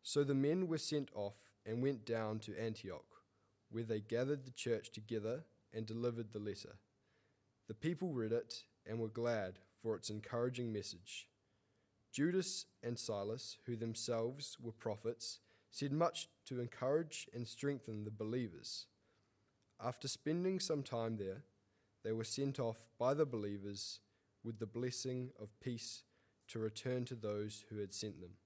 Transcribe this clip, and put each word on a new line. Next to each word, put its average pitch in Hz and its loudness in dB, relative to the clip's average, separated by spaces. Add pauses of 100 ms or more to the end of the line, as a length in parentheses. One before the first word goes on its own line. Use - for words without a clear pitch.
So - 4
the 139 4
men 151 6
were 160 2
sent 147 0
off 104 -6 (140)
and 113 0
went 131 2
down 110 2
to 107 -6
Antioch, 104 -4 (460)
where 113 -2
they 110 2
gathered 127 2
the 131 -14
church 113 0
together 113 -2 (280)
and 110 -2
delivered 117 0
the 110 -4
letter. 104 -6 (880)
The 110 -6
people 170 0
read 110 2
it - 0 (220)
and 113 -2
were 113 2
glad 107 0 (220)
for 113 2
its - -4
encouraging 120 0
message. 98 -4 (840)
Judas 175 2 (180)
and 120 0
Silas, 107 -2
who 120 -2
themselves 117 0
were 117 -4
prophets, - -4 (320)
said 143 0
much 160 2 (160)
to 127 -2
encourage 143 0
and 120 -4
strengthen 120 -2
the 104 -4
believers. 107 -2 (960)
After 127 -2
spending 175 2
some 151 2
time 113 0
there, 101 -4 (600)
they 110 0
were 113 2
sent 135 0
off 117 0 (120)
by 127 6
the 151 6
believers 101 -4 (440)
with 113 -6
the 110 -2
blessing 127 -2 (100)
of 110 -12
peace - -4 (460)
to 113 -6
return 117 0
to 123 -6
those 104 -2
who 107 -4
had 98 -2
sent 101 -4
them. 90 -12 (120)